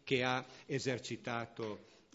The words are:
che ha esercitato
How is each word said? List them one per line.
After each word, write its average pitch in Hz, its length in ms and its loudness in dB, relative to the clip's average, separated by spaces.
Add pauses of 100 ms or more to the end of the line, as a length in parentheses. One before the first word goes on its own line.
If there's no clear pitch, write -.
che 127 180 4
ha 127 240 2 (200)
esercitato 117 1200 -2 (280)